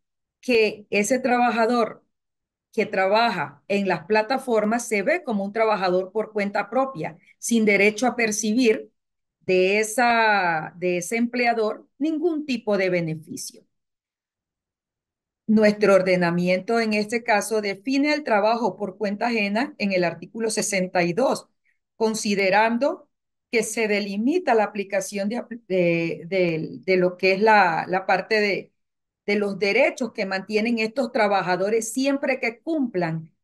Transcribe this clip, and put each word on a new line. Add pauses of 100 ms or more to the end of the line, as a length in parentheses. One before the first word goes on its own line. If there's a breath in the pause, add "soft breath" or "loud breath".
(400)
que
ese
trabajador (680)
que
trabaja
en
las
plataformas
se
ve
como
un
trabajador
por
cuenta
propia, (200 soft breath)
sin
derecho
a
percibir (500)
de
esa,
de
ese
empleador (100)
ningún
tipo
de
beneficio. (1800)
Nuestro
ordenamiento
en
este
caso
define
el
trabajo
por
cuenta
ajena
en
el
artículo
sesenta
y
dos, (480)
considerando (420)
que
se
delimita
la
aplicación
de, (240)
de,
de, (120)
de
lo
que
es
la,
la
parte
de, (540)
de
los
derechos
que
mantienen
estos
trabajadores
siempre
que
cumplan (120)